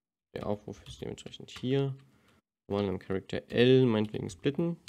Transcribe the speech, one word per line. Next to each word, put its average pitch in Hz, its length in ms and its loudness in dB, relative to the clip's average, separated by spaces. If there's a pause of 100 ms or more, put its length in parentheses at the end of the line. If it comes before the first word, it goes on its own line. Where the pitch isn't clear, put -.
(340)
der - 140 -6
Aufruf 104 400 -8
ist - 140 -14
dementsprechend - 500 -12
hier. 135 440 -2 (720)
Wir 98 80 -2
wollen 101 140 0
am 92 100 -4
Character - 500 -6
L 127 360 6
meinetwegen 107 440 0
splitten, 170 480 -2 (120)